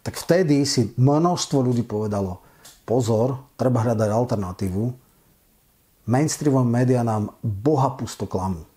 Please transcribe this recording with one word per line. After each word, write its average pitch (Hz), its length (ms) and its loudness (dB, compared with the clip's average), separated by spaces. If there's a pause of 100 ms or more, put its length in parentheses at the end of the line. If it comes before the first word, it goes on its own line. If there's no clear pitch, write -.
Tak - 160 -10
vtedy 151 480 2
si 123 320 -2
množstvo 147 640 2
ľudí 123 240 0
povedalo, 101 560 -4 (480)
„Pozor, 117 720 0
treba 120 240 2
hľadať 113 240 0
alternatívu. 101 760 -2 (1300)
Mainstreamové 135 580 2
médiá 123 380 2
nám 107 400 -2
boha 131 500 0
pusto - 300 -10
klamú.“ 92 400 -4 (120)